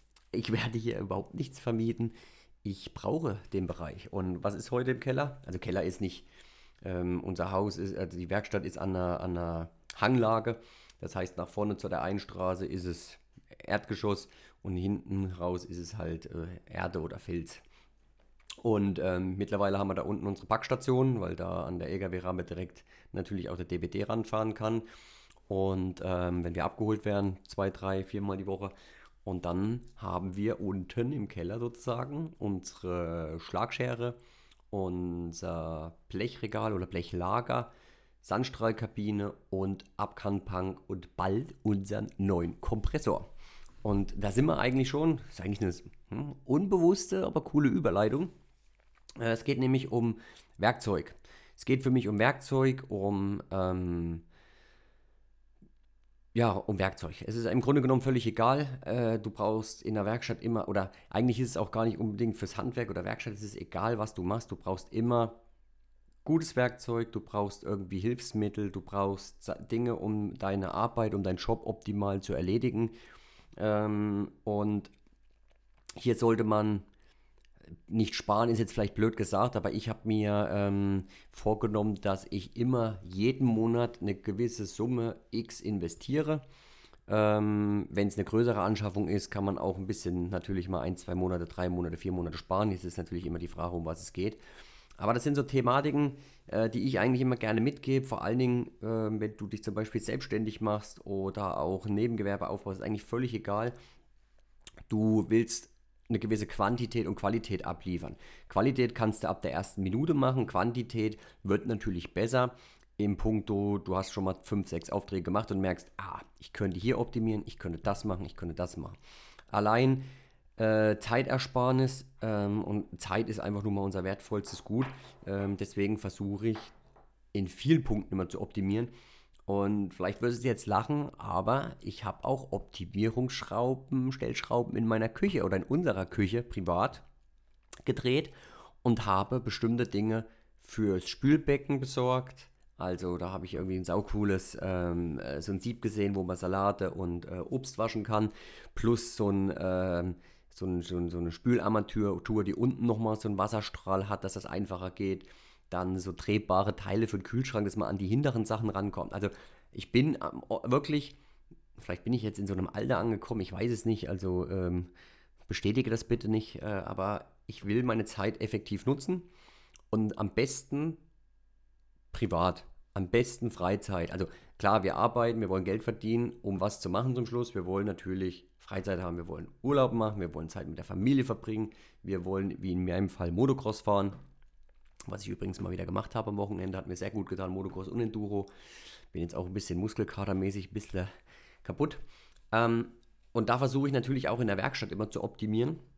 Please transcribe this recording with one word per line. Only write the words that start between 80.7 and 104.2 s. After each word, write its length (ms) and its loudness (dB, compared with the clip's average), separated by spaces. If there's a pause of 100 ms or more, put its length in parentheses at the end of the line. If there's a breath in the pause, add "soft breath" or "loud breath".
vorgenommen, 720 2
dass 300 -2
ich 260 -6
immer 480 2
jeden 420 2
Monat 540 2
eine 140 0
gewisse 500 -2
Summe 520 -2 (140)
X 300 -4
investiere. 800 0 (640 loud breath)
Ähm, 840 4
wenn's 260 2
eine 80 2
größere 380 4
Anschaffung 460 2
ist, 220 0
kann 140 -2
man 140 0
auch 180 0
ein 100 -6
bisschen 440 -2
natürlich 400 -2
mal 100 0
ein, 160 -2
zwei 180 -6
Monate, 300 0
drei 240 -2
Monate, 300 -2
vier 140 -4
Monate 260 -2
sparen. 320 2
Jetzt 140 -2
ist 120 -6
natürlich 300 -4
immer 120 -2
die 80 -4
Frage, 300 -4
um 80 -2
was 160 -4
es 140 -8
geht. 240 -2 (580 loud breath)
Aber 160 2
das 120 2
sind 100 4
so 80 4
Thematiken, 720 4 (340 loud breath)
äh, 240 2
die 160 0
ich 140 2
eigentlich 220 4
immer 120 4
gerne 260 2
mitgebe. 460 2
Vor 160 -4
allen 160 2
Dingen, 320 2 (100)
ähm, 400 0
wenn 160 -2
du 120 -6
dich 160 -8
zum 100 -4
Beispiel 260 -2
selbstständig 600 -2
machst 440 -2
oder 540 -2
auch 280 0
ein 80 2
Nebengewerbe 540 0
aufbaust, 300 -6
ist 80 -8
eigentlich 160 -2
völlig 320 -2
egal. 380 -2 (1160 loud breath)